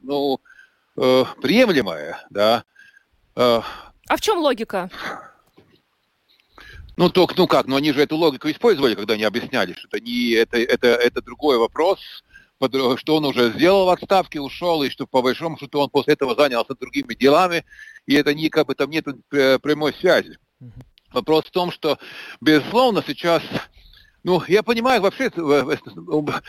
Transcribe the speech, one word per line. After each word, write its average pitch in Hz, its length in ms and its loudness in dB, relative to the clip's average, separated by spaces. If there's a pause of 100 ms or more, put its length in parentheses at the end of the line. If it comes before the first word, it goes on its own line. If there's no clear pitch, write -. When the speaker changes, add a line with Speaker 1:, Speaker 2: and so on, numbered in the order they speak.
Speaker 1:
ну, 139 380 -2 (580)
э, 131 280 4 (160)
приемлемая, 127 880 0
да. 107 320 2 (720)
Э, 120 260 2 (460)
Speaker 2:
А 311 100 -2
в - 40 -14
чём 403 180 0
логика? 220 500 -4 (2000)
Speaker 1:
Ну, 175 120 4
то, 175 260 4
ну 180 120 4
как, 135 200 0
ну 131 80 -2
они 147 160 2
же 135 100 0
эту 147 140 0
логику 151 340 0
использовали, 143 460 2
когда 104 200 -4
они 107 80 -2
объясняли, 107 500 -2
что - 180 -20
это 104 80 -6
не, 120 320 -4
это, 113 260 2
это, 123 300 0
это 120 340 2
другой 127 360 0
вопрос, 151 420 0 (580)
подр-, 131 400 -2
что 156 200 0
он 156 80 0
уже 120 260 2
сделал 185 360 2
в - 20 4
отставке, 180 500 0
ушёл, 160 440 -2
и 131 60 -2
что 127 160 -10
по 131 160 0
большому 131 360 -2
счету 147 220 -6
он 139 100 0
после 143 240 0
этого 131 220 -2
занялся 135 380 0
другими 127 400 -8
делами, 165 520 2 (400)
и - 100 0
это 147 180 2
не, 156 160 -2
как 151 180 0
бы, 135 80 -6
там 139 140 -4
нету 147 300 -6 (100)
пр-, 135 300 2
прямой 151 340 -2
связи. 107 440 0 (240)
Speaker 3:
Мгм. 123 220 -20 (280)
Speaker 1:
Вопрос 156 340 0
в - 60 -20
том, 180 200 -2
что, - 280 -4 (400)
безусловно, 175 680 2
сейчас, 165 380 -2 (800)
ну, 175 240 0
я 202 160 2
понимаю, 233 380 0
вообще, 196 240 0
э, 214 100 -2
э, 143 420 0 (720)